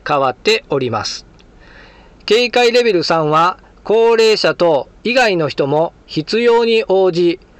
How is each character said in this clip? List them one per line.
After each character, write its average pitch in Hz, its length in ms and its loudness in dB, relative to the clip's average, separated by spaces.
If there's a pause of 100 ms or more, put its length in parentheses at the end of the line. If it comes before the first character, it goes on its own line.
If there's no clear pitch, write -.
変 147 120 0
わ 135 120 0
っ - 40 -6
て 214 340 -2
お 143 100 -2
り 123 100 -4
ま 107 160 -6
す。 - 200 -12 (1000)
警 240 240 0
戒 247 220 2
レ 247 120 4
ベ 226 100 0
ル 165 100 0
三 160 260 -2
は、 165 300 0 (240)
高 226 320 2
齢 220 220 2
者 160 160 0
等 160 340 0 (160)
以 226 100 -2
外 226 240 2
の 151 120 -2
人 147 160 -4
も 151 280 -2 (120)
必 156 340 -6
要 233 260 2
に 226 220 0
応 190 240 2
じ、 170 280 0 (200)